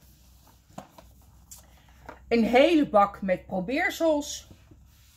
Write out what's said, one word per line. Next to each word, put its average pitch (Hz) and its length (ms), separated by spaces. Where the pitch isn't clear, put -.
een 233 160
hele 294 440
bak 202 340
met 185 240
probeersels. 294 1000